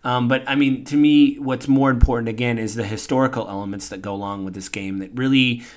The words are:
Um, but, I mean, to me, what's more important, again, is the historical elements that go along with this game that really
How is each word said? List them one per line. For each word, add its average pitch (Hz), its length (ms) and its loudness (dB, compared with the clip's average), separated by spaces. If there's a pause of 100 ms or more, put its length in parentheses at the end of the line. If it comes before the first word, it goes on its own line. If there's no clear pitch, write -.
Um, 123 240 0
but, 127 180 2
I 135 100 -2
mean, 135 280 2
to 143 140 -2
me, 147 420 6
what's 131 300 -4
more 135 200 4
important, 120 380 4
again, 117 300 -2
is 110 180 -6
the 117 80 -4
historical 120 640 -2
elements 98 400 -8
that 95 140 -12
go 101 120 -8
along 101 300 -8
with 95 100 -8
this 95 140 -12
game 98 300 -8
that 95 180 -10
really 127 480 0 (140)